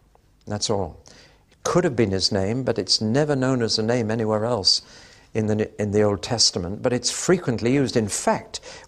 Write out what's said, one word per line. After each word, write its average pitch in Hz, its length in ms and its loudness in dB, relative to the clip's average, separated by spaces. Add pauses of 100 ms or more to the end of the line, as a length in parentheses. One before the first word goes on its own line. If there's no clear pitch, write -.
(460)
That's 104 240 -4
all. 98 300 -4 (500)
It - 140 -20
could - 180 2
have 156 140 0
been 107 160 2
his 95 180 0
name, 104 320 0
but 120 160 -2
it's - 220 0
never 139 340 2
known 131 260 2
as 110 160 0
a 110 60 0
name 113 280 0
anywhere 110 340 0
else 113 380 0 (520)
in 110 140 0
the, 107 340 -2
in 104 80 0
the 104 120 4
Old 101 200 2
Testament, 107 600 -2
but - 100 0
it's - 180 -2
frequently 123 600 0
used. 135 240 2
In 110 120 2
fact, - 520 -2 (280)